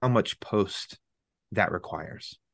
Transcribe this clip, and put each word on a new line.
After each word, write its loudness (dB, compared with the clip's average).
how 4
much 2
post -2
that 2
requires. -8